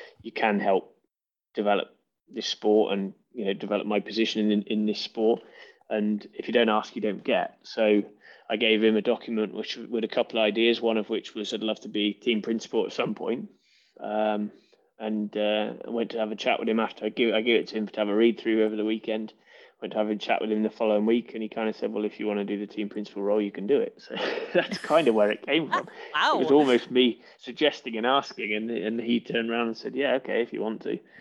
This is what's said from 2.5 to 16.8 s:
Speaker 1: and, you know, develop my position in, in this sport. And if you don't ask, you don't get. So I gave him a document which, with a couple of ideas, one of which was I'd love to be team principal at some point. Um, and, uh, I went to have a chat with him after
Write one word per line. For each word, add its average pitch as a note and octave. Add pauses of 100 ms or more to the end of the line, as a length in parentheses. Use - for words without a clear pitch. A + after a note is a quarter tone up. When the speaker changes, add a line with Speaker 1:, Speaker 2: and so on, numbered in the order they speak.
Speaker 1:
and, G2 (200)
you A2
know, G2
develop G#2
my G#2
position G#2+
in, G#2
in G#2+
this G#2+
sport. A2+ (480)
And G#2+
if -
you A#2
don't A#2
ask, G#2+
you G#2+
don't G2+
get. F2+
So G#2+ (460)
I A2
gave A2
him A2
a G#2
document G#2+
which, A2
with A2+
a G#2+
couple B2+
of A2+
ideas, A2+
one A2+
of G#2
which -
was G#2
I'd A2
love G#2+
to A2
be G#2
team A2+
principal A2+
at -
some A2
point. - (500)
Um, G#2+ (480)
and, G#2+
uh, G#2+ (120)
I -
went A#2
to A#2
have G#2+
a G#2+
chat A#2
with A2+
him A2+
after -